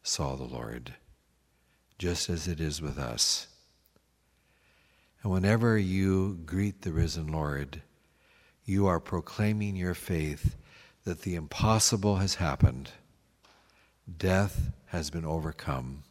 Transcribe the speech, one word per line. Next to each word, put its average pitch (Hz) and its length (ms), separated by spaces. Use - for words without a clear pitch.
saw 67 320
the 65 80
Lord, 60 520
just 87 300
as 82 180
it 82 140
is 78 200
with 71 180
us. - 500
And 101 100
whenever 110 440
you 95 600
greet 98 360
the 87 100
risen 80 360
Lord, 73 540
you 98 220
are 87 140
proclaiming 104 760
your 90 200
faith 78 600
that 87 200
the 90 120
impossible 104 840
has 95 200
happened. 67 560
Death 95 540
has 78 240
been 82 140
overcome. 73 880